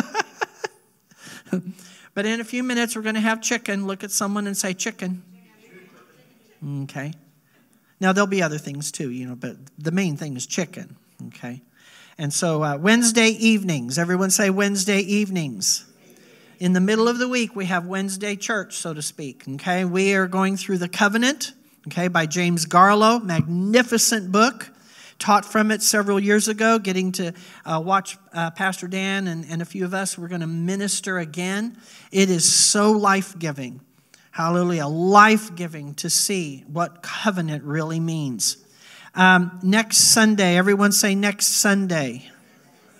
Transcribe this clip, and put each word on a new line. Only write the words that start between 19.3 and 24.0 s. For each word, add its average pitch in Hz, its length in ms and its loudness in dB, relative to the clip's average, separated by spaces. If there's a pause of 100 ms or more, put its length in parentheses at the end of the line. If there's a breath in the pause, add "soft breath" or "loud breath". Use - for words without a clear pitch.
okay? 180 300 -2
We 190 300 2
are 190 120 2
going 190 300 0
through 185 220 -2
The 180 100 -4
Covenant, 226 640 0 (360 soft breath)
okay, 175 200 -2
by 165 180 0
James 170 400 0
Garlow, 208 560 6
magnificent 196 1080 0